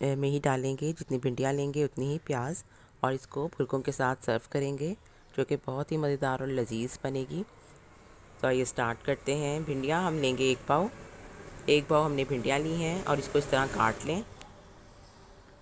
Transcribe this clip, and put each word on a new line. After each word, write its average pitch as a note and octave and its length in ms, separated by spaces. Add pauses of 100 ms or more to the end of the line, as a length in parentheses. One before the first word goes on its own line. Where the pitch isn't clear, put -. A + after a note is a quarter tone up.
में C#3 280
ही C#3+ 100
डालेंगे, C3+ 540
जितनी - 240
भिंडियाँ C3+ 360
लेंगे C#3+ 300
उतनी C3+ 280
ही D#3 60
प्याज, C#3+ 460 (400)
और C3 100
इसको C#3 340
फुलकों C#3 320
के C#3 120
साथ C3 240
सर्व A#2+ 260 (100)
करेंगे, C#3+ 460 (400)
जो C3+ 60
कि C#3+ 120
बहुत C#3 360
ही D#3 60
मज़ेदार C#3 440
और C3+ 60
लजीज A#2+ 560
बनेगी। C#3 420 (960)
तो C3 60
आइए B2+ 180
start A#2 360
करते C#3 340
हैं। D3+ 300
भिंडियाँ D3+ 420
हम D#3+ 120
लेंगे C3 320
एक B2+ 160
पाव, E3+ 240 (800)
एक D3 180
पाव D#3 160
हमने C#3+ 220
भिंडियाँ C3+ 340
ली D#3+ 140
हैं E3+ 320
और C#3 140
इसको D3 200
इस C#3+ 100
तरह C3+ 180
काट A2 380
लें। F3 180 (1400)